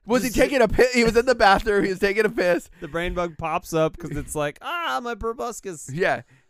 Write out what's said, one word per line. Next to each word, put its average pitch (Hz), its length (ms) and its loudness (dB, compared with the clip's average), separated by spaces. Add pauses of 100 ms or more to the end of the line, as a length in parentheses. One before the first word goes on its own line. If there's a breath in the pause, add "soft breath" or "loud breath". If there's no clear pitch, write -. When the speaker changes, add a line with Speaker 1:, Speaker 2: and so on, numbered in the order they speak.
Speaker 1:
Was 240 160 0
he 254 60 -6
Speaker 2:
Just 190 100 0
Speaker 1:
taking 269 220 4
a 214 60 6
piss? 247 260 2
He 240 100 4
was 226 140 2
in 233 80 4
the 254 100 4
bathroom. 202 480 4
He 202 60 0
was 185 100 -4
taking 202 260 2
a 202 40 0
piss. 185 460 0
Speaker 2:
<laughs> - 40 -20
The 170 80 -12
brain 170 260 -6
bug 175 240 -6
pops 165 360 -6
up 160 240 0
'cause - 140 -12
it's 143 240 -8
like, 147 260 -4
"Ah, 294 420 -6
my 240 120 -6
proboscis." 220 800 -8
Speaker 1:
Yeah. 151 280 0 (280 soft breath)